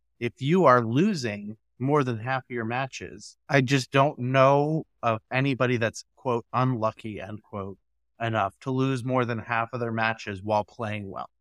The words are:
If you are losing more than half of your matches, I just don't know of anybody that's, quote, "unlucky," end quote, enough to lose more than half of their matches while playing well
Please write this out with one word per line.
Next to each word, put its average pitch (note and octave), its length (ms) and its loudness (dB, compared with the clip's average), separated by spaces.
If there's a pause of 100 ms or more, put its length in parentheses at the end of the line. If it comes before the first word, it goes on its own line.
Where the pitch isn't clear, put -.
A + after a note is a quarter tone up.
(200)
If A#2 220 -6
you E3 240 4
are B2 180 8
losing A2+ 760 0 (220)
more C#3+ 240 2
than A#2+ 160 -4
half B2+ 240 -4
of - 60 -20
your A#2+ 160 -6
matches, A2 680 -8 (140)
I C#3+ 120 4
just C3 300 0
don't C#3 280 2
know C#3 680 4 (160)
of A2+ 200 0 (100)
anybody B2+ 460 0
that's, A2 260 -2 (120)
quote, A#2 380 -4
"unlucky," A2+ 680 -2
end G2+ 220 -12
quote, G2 360 -10 (440)
enough A2 400 0
to - 100 -8
lose C3 320 0
more B2+ 220 0
than A2+ 140 -4
half A2+ 340 -4
of B2 60 -6
their A#2 120 -4
matches A2 520 -2
while G#2 200 2
playing G#2 460 -8
well B1 200 -12 (120)